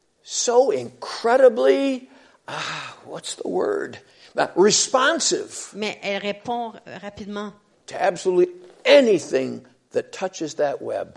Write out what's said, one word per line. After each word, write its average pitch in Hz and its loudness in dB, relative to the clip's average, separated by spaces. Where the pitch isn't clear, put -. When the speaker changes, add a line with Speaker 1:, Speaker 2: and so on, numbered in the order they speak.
Speaker 1:
so 247 2
incredibly, 254 2
ah, 156 -10
what's - -10
the - -10
word? 113 -2
Uh, 143 0
responsive 254 2
Speaker 2:
Mais 208 -6
elle 196 -4
répond 220 -6
rapidement 208 -10
Speaker 1:
to - -14
absolutely 180 0
anything 160 4
that - -4
touches 170 -8
that 143 -2
web. 104 -8